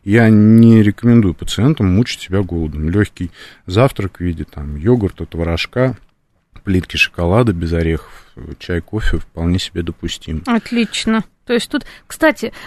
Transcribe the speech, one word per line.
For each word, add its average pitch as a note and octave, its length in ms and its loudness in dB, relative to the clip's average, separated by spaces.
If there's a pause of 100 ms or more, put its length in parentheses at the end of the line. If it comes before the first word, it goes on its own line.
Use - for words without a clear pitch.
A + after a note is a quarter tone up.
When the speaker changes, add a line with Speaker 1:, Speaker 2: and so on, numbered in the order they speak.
Speaker 1:
я A2 260 4
не A2 540 8
рекомендую G#2 520 2
пациентам A2+ 600 -2
мучить A#2 280 -2
себя F#2+ 200 -4
голодом. D#2+ 480 -6
Лёгкий F#2+ 400 -2 (360)
завтрак G2+ 500 -2
в - 40 -20
виде, E2+ 240 -4
там, D2 320 -12
йогурта, F#2+ 480 0
творожка, E2+ 720 -4 (680)
плитки F#2 320 -2
шоколада G2+ 560 0
без E2 200 -4
орехов, E2 400 -2 (480)
чай, F2 200 -6
кофе - 380 -2
вполне E2+ 400 -4
себе - 240 -8
допустим. - 640 -8
Speaker 2:
Отлично. A3+ 800 -2 (200)
То B3 100 -4
есть - 140 -4
тут, - 160 -6 (220)
кстати, - 460 -2 (140)